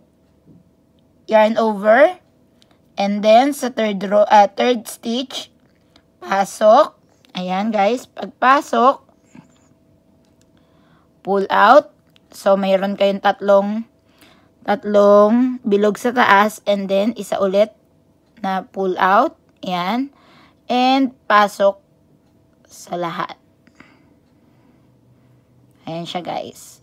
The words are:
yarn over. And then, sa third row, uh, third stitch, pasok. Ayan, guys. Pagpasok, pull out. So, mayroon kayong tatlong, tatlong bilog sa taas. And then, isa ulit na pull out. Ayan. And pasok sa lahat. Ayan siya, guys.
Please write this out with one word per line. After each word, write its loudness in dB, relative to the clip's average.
yarn 2
over. 2
And -4
then, 4
sa -8
third -4
row, 2
uh, 6
third -4
stitch, -10
pasok. 2
Ayan, -6
guys. -2
Pagpasok, -2
pull -2
out. 4
So, 0
mayroon -2
kayong -2
tatlong, -2
tatlong 2
bilog 0
sa -6
taas. 2
And -4
then, -2
isa -6
ulit 0
na -6
pull -6
out. 0
Ayan. -6
And 0
pasok 0
sa -16
lahat. -10
Ayan -12
siya, -10
guys. -14